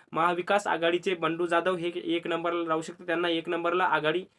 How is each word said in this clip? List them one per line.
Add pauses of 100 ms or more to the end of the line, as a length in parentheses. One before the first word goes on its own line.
(120)
महाविकास
आघाडीचे
बंडू
जाधव
हे
एक
नंबरला
राहू
शकतात,
त्यांना
एक
नंबरला
आघाडी (140)